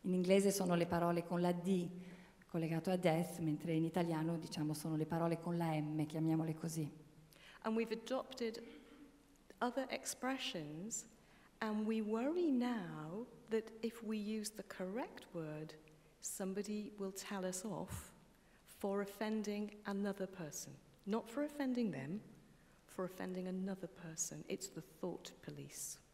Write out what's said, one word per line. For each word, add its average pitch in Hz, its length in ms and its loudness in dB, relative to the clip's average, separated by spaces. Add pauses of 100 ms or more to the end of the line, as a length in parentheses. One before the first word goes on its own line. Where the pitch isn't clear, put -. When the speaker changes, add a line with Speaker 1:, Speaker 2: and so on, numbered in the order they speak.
Speaker 1:
In 185 140 2
inglese 190 340 8
sono 180 240 4
le 170 140 6
parole 170 360 4
con 175 160 0
la 180 120 6
D 175 360 2 (600)
collegato 160 420 0
a 185 80 6
death, 175 400 4
mentre 160 360 2
in 160 100 6
italiano, 165 540 2
diciamo, 151 360 -2
sono 156 220 -2
le 156 100 4
parole 165 340 2
con 170 160 0
la 165 240 2
M, 151 240 2
chiamiamole 160 520 2
così. 156 360 -2 (720)
Speaker 2:
And 220 140 0
we've 226 160 2
adopted 226 720 -4 (960)
other 247 320 2
expressions, 226 1120 -4 (540)
and 214 260 0
we 220 160 2
worry 269 480 2
now 208 800 0 (220)
that 220 220 0 (100)
if 226 200 -2
we 220 160 -2
use 208 320 -2
the - 160 -8
correct 208 680 -6
word, 156 420 -6 (460)
somebody 208 760 -4
will 190 160 -4
tell 190 320 -4
us 185 180 -2
off 180 480 -4 (520)
for 202 380 0
offending 208 760 -2 (100)
another 196 420 0
person. 160 460 -8 (300)
Not 220 260 0
for 285 140 -2
offending 254 480 0
them, 143 300 -4 (640)
for - 200 -4
offending 185 420 -4
another 185 400 -2
person. 160 600 -6
It's - 220 -4
the 160 120 -10 (180)
thought - 420 -4
police. - 580 -10 (140)